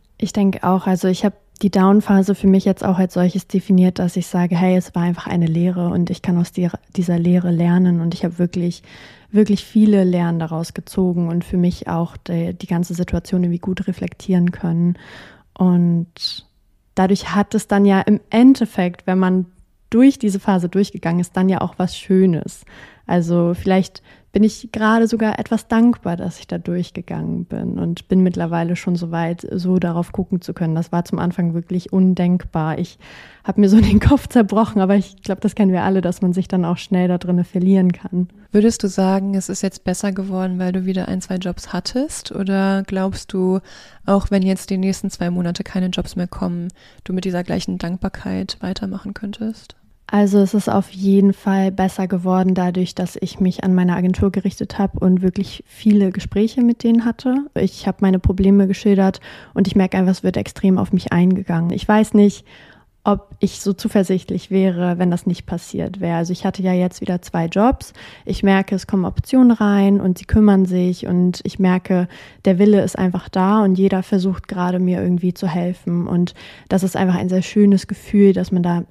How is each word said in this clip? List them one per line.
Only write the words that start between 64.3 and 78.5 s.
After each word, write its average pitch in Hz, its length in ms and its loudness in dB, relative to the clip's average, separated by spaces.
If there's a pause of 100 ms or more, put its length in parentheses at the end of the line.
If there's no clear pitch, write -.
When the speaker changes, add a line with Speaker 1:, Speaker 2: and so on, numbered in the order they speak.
Speaker 1:
wäre, 180 480 0
wenn 180 120 2
das 175 140 -4
nicht - 220 -4
passiert 180 540 -8
wäre. 170 180 -2
Also 170 160 -4
ich - 100 -6
hatte 190 180 -4
ja 185 120 0
jetzt 180 260 -2
wieder 180 220 -4
zwei 170 240 -4
Jobs. 214 480 -2 (320)
Ich - 160 -4
merke, 196 320 2
es 185 120 -6
kommen 185 200 -2
Optionen 254 440 2
rein 202 520 2
und 185 160 -2
sie - 80 -20
kümmern 202 400 4
sich 180 400 -2
und 180 380 0
ich - 140 -8
merke, 185 480 0 (380)
der 180 140 4
Wille 208 240 6
ist - 160 -4
einfach 185 320 -2
da 202 340 2
und 190 140 2
jeder 190 240 2
versucht 190 440 -2
gerade, 180 320 -4
mir 180 220 0
irgendwie 180 320 -2
zu 185 140 -8
helfen. 175 600 -4
Und 175 280 -2 (340)
das 185 140 0
ist 190 140 -4
einfach 185 200 0
ein 180 140 -4
sehr 185 100 0
schönes 202 460 2
Gefühl, 202 480 2
dass 180 180 -4